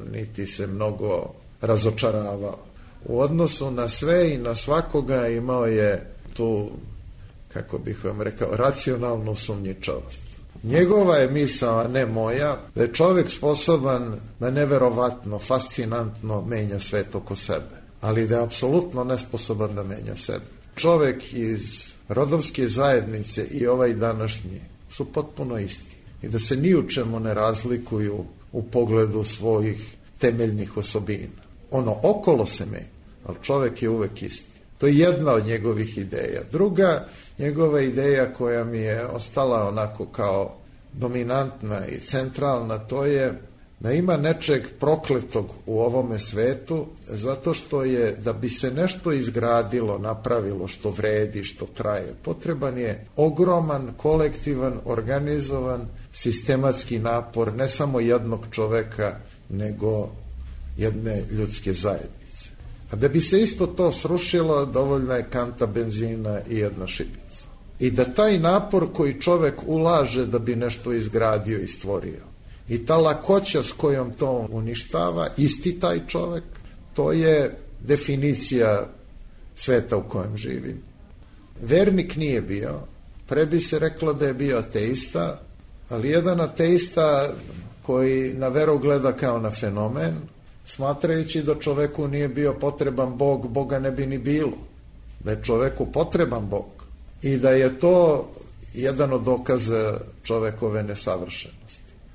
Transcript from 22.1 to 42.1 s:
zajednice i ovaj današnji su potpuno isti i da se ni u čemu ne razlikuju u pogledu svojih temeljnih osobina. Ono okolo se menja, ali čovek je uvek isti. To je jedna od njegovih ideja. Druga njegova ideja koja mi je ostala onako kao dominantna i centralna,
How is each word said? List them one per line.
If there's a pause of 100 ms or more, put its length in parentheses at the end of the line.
zajednice
i
ovaj
današnji (300)
su
potpuno
isti (260)
i
da
se
ni
u
čemu
ne
razlikuju (280)
u
pogledu
svojih (220)
temeljnih
osobina. (280)
Ono
okolo
se
menja, (400)
ali
čovek
je
uvek
isti. (180)
To
je
jedna
od
njegovih
ideja. (120)
Druga (340)
njegova
ideja
koja
mi
je
ostala
onako
kao (380)
dominantna
i
centralna,